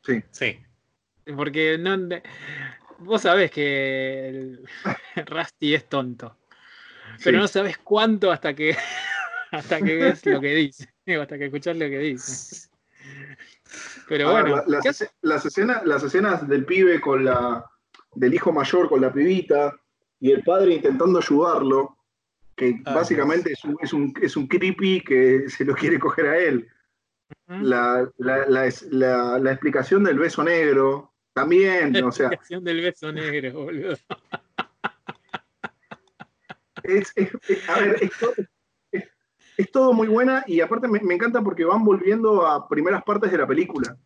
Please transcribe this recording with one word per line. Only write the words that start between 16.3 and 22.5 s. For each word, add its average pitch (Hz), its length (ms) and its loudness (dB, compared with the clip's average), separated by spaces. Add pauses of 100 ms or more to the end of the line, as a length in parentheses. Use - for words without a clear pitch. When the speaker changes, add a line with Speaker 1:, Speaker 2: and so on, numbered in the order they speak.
Speaker 1:
del 135 160 2
pibe 180 340 4
con 135 240 0
la, 123 400 0 (520)
del 127 180 2
hijo 170 180 2
mayor 160 380 2
con 135 120 4
la 127 120 2
pibita 147 640 2 (440)
y 135 120 4
el 131 120 4
padre 185 300 4
intentando 156 460 2
ayudarlo, 143 760 2 (600)